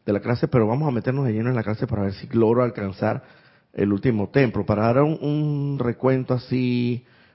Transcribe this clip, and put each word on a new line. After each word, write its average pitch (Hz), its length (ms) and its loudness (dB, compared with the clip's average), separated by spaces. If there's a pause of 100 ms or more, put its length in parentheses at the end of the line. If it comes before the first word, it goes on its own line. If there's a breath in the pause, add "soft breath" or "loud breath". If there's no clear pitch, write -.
de 107 80 0
la 101 60 0
clase, 120 280 -2
pero 113 180 4
vamos 139 220 0
a - 20 0
meternos 131 360 -2
de 110 80 0
lleno 113 160 0
en 127 60 0
la 113 60 0
clase 107 240 -4
para 104 180 -2
ver 98 100 -2
si - 140 -14
logro 113 340 4
alcanzar 110 600 -2 (500 loud breath)
el 101 180 2
último 101 380 0
templo. 110 340 2
Para 104 200 2
dar 120 180 4
un, 151 200 0
un 147 560 -2
recuento 127 540 0
así, 123 720 -2 (300 soft breath)